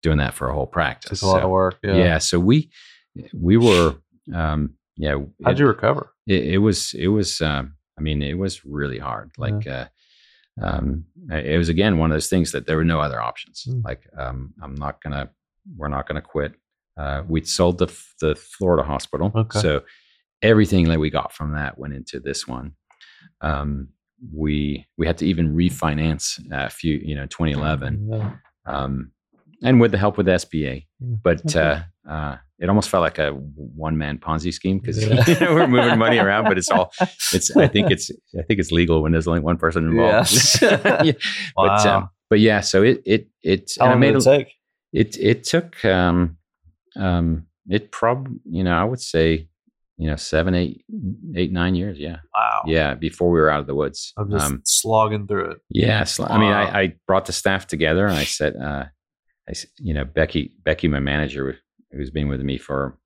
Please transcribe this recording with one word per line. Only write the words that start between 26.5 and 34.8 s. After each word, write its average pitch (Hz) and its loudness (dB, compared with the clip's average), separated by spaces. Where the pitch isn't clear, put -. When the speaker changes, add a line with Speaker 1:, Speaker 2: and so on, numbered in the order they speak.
Speaker 1:
a 67 -6
few, 78 -4
you 76 -6
know, 69 -8
twenty 78 -2
eleven. 76 -4
Speaker 2:
Yeah. 107 -6
Speaker 1:
Um, 67 -6
and 123 6
with 117 6
the 101 0
help 101 0
with 101 2
the 92 6
S - 0
B 78 -4
A, 67 -8
Speaker 2:
Yeah. 123 -6
Speaker 1:
but, 82 2
Speaker 2:
Okay. 78 2
Speaker 1:
uh, - -20
uh, 76 -6
it 87 -2
almost 101 2
felt 92 2
like 80 0
a 73 0
one-man 73 -6
Ponzi 80 -4
scheme 95 -4